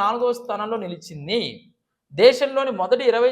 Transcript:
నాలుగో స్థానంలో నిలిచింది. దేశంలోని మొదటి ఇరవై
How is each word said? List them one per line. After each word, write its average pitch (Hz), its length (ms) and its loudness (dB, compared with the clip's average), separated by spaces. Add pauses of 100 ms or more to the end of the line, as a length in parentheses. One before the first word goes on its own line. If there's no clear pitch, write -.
నాలుగో 233 260 0 (120)
స్థానంలో 220 440 -6
నిలిచింది. 170 560 -8 (720)
దేశంలోని 269 580 4 (100)
మొదటి 240 300 0
ఇరవై 240 200 2